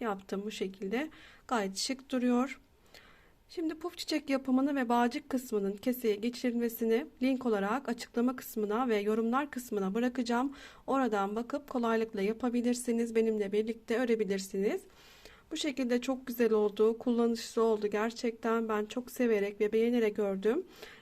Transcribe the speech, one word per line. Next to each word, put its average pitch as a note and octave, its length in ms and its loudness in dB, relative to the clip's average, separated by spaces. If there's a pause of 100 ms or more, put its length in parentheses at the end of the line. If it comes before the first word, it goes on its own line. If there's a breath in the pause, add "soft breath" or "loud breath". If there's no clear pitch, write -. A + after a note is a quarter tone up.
yaptım G3+ 440 -4
bu G#3+ 60 -6
şekilde. G#3+ 600 -4 (380 loud breath)
Gayet G3 280 -2
şık - 340 -6
duruyor. B3 500 0 (880 loud breath)
Şimdi D#4+ 260 -4
puf E4+ 240 -8
çiçek D4+ 320 -4
yapımını C4+ 460 2
ve B3+ 120 0
bağcık A#3+ 420 2
kısmının G#3 460 -2
keseye B3 380 0
geçirilmesini A#3 920 0 (160)
link B3+ 240 2
olarak G#3+ 420 0
açıklama A#3+ 480 -2
kısmına A3 520 -2
ve A3 80 4
yorumlar A3+ 540 2
kısmına G3+ 440 -2
bırakacağım. B3 580 0 (340 loud breath)
Oradan G#3+ 500 2
bakıp C4 320 -6
kolaylıkla A3+ 540 0
yapabilirsiniz. A#3 920 0
Benimle G#3+ 380 2
birlikte A3 460 -2
örebilirsiniz. G#3+ 840 0 (680 loud breath)
Bu D#4+ 60 -8
şekilde C4 440 0
çok C4 260 -4
güzel A#3 260 2
oldu, G#3+ 460 4
kullanışlı A#3 640 2
oldu G#3+ 240 2
gerçekten. A3+ 840 -2
Ben G#3+ 180 0
çok B3 240 -8
severek G#3 500 0
ve G#3 120 2
beğenerek A3+ 460 2
ördüm. G#3+ 480 0 (360 loud breath)